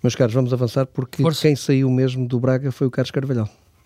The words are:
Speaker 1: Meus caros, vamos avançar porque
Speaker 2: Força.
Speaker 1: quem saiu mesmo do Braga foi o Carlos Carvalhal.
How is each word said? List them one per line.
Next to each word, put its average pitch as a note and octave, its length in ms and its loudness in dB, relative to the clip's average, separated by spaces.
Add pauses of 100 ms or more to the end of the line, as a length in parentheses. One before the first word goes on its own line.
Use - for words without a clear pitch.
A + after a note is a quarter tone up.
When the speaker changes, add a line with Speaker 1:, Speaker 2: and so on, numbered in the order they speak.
Speaker 1:
Meus B2 140 2
caros, A#2 180 2
vamos B2+ 200 0
avançar B2+ 320 -2
porque - 360 -6
Speaker 2:
Força. D3+ 200 2
Speaker 1:
quem D3+ 160 4
saiu C3+ 340 2
mesmo B2+ 340 0
do B2 140 -2
Braga C3 320 0
foi C3+ 160 -2
o - 20 0
Carlos B2 220 -2
Carvalhal. C3 380 -2 (360)